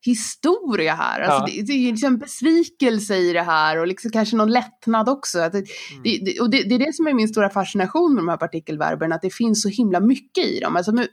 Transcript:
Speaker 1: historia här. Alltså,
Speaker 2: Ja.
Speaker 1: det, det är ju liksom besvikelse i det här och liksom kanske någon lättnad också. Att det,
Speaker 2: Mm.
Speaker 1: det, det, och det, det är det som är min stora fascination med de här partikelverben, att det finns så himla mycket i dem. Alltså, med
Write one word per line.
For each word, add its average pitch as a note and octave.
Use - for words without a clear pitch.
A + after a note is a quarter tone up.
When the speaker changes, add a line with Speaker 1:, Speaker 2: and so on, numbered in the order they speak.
Speaker 1:
historia A#3+
här. D#3
Alltså, D3
Speaker 2:
Ja. C#3
Speaker 1:
det, G#3
det C#4
är C#4
ju B3
liksom A#3+
besvikelse B3+
i F3
det E3+
här D#3
och E3
liksom F#3
kanske A3
någon G#3+
lättnad A#3
också. C#4
Att E3
det, G3+
Speaker 2:
Mm. C#3+
Speaker 1:
det, D#3+
det, -
och A#3
det, B3+
det G3+
är B3
det C#4+
som D#4+
är D4
min A3
stora G#3+
fascination C4+
med G3
de E3+
här E3
partikelverben, D#3+
att E3+
det F#3
finns A3
så G3+
himla G3
mycket C4
i -
dem. -
Alltså, F3+
med A#3+